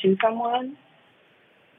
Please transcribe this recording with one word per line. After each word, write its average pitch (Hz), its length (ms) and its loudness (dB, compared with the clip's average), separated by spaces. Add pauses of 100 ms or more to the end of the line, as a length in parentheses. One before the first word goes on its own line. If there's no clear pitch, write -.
to 190 200 4
someone. 240 540 -2 (1000)